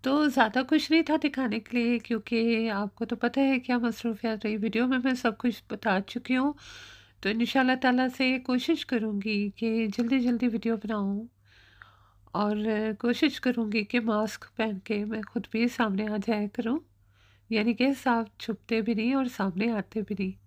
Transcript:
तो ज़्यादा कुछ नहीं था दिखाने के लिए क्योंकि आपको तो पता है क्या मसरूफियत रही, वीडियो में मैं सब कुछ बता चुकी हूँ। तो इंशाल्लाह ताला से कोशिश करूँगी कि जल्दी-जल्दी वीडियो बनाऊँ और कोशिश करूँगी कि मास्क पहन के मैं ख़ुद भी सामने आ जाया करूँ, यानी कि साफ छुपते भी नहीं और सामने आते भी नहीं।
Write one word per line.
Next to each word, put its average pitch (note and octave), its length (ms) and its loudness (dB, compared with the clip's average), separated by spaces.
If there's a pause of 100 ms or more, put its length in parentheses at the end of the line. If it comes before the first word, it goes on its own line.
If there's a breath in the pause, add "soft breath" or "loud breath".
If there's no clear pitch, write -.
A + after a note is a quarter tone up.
तो D4 240 2
ज़्यादा B3 340 2
कुछ D4+ 280 2
नहीं D#4+ 120 6
था D#4 160 0
दिखाने B3+ 420 -2
के B3 160 -8
लिए A#3+ 240 2
क्योंकि A3+ 720 0
आपको G3+ 340 -4
तो A3+ 120 -6
पता B3 240 0
है C4+ 180 4
क्या B3+ 200 0
मसरूफियत A3+ 640 -2
रही, G#3+ 120 0
वीडियो A3 300 0
में B3+ 120 2
मैं B3+ 160 2
सब A#3 220 -2
कुछ - 340 -2
बता G3+ 320 0
चुकी B3 320 -4
हूँ। C#4 200 2 (680 loud breath)
तो F#3+ 80 -2
इंशाल्लाह B3+ 460 2
ताला B3+ 340 4
से B3+ 300 0
कोशिश B3+ 460 0
करूँगी G#3+ 520 -2 (200)
कि A3+ 300 0
जल्दी-जल्दी A#3+ 600 2
वीडियो A3+ 280 0
बनाऊँ G#3 520 -2 (1040 soft breath)
और G#3 680 0
कोशिश C4+ 380 2
करूँगी A3+ 460 0
कि B3 180 0
मास्क G#3+ 420 0 (140)
पहन G#3+ 280 -2
के G#3 180 -2
मैं G#3+ 180 -6
ख़ुद - 300 -6
भी A3+ 180 2
सामने G#3+ 360 0
आ G#3+ 120 -2
जाया G#3 320 -2
करूँ, B3 280 -2 (720 soft breath)
यानी A3 240 2
कि C4+ 200 2
साफ A#3 360 0 (100)
छुपते A3+ 420 -2
भी A3+ 120 0
नहीं A#3 200 2
और C4 160 0
सामने G3 420 0
आते G#3+ 300 -4
भी G3+ 120 -4
नहीं। F#3 180 -4 (140)